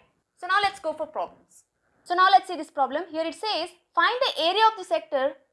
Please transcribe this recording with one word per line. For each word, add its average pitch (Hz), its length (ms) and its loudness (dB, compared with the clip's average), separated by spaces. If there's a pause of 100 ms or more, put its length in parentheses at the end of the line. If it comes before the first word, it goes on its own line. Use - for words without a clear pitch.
(380)
So 359 100 -12
now 381 140 2
let's 392 180 -2
go 311 140 -6
for 311 140 -8
problems. - 580 -12 (380)
So 349 120 -4
now 370 160 6
let's 381 160 6
see 359 80 -8
this 294 160 -10
problem. 277 400 -2
Here 320 140 -4
it 330 100 -8
says, 359 340 -6 (240)
find 370 280 2
the 392 220 -2
area 381 280 2
of 440 60 -12
the 370 80 -12
sector 294 480 -2 (200)